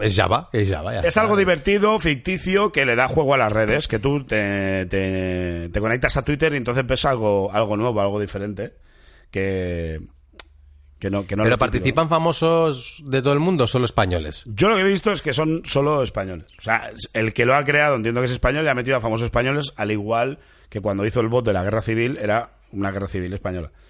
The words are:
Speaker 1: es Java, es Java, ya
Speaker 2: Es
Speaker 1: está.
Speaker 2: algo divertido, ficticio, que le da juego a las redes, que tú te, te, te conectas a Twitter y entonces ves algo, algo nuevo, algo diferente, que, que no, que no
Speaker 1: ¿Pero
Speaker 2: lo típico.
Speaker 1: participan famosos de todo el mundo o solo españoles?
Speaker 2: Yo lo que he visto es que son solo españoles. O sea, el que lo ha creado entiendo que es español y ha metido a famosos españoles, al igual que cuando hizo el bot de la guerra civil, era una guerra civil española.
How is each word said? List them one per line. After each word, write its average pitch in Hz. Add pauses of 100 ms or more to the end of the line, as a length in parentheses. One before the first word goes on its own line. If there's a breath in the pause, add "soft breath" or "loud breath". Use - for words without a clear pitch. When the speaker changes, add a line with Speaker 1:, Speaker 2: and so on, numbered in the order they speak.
Speaker 1:
es 104
Java, 107
es 104
Java, 87
ya 101
Speaker 2:
Es -
Speaker 1:
está. -
Speaker 2:
algo 202
divertido, 196
ficticio, 185
que 139
le 120
da 127
juego 143
a 135
las 110
redes, 110
que 113
tú 139
te, 98
te, 90
te 101
conectas 123
a 120
Twitter 147
y 139
entonces 123
ves 131
algo, 107
algo 104
nuevo, 110
algo 101
diferente, 101 (560 soft breath)
que, 90 (1000)
que 101
no, 98
que 98
no 104
Speaker 1:
¿Pero 120
Speaker 2:
lo -
típico. -
Speaker 1:
participan 135
famosos 165
de 135
todo 139
el 143
mundo 175
o -
solo 123
españoles? 87
Speaker 2:
Yo 117
lo 226
que 185
he -
visto 196
es -
que 147
son 156
solo 143
españoles. 95 (100)
O -
sea, 110 (220)
el 110
que 117
lo 127
ha 143
creado 147
entiendo 117
que 127
es 123
español 135
y -
ha 135
metido 123
a -
famosos 113
españoles, 135
al 104
igual 117 (300 soft breath)
que 104
cuando 101
hizo 117
el 110
bot 120
de 101
la 90
guerra 107
civil, 117
era 104 (140)
una 98
guerra 98
civil 90
española. 92 (200 soft breath)